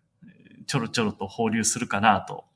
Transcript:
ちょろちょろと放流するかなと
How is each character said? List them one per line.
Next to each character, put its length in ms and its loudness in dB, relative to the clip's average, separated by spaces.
ち 100 -6
ょ 40 2
ろ 80 -4
ち 100 -4
ょ 60 2
ろ 80 0
と 160 -8
放 220 0
流 140 0
す 140 0
る 80 -4
か 140 -2
な 220 6
と 220 -12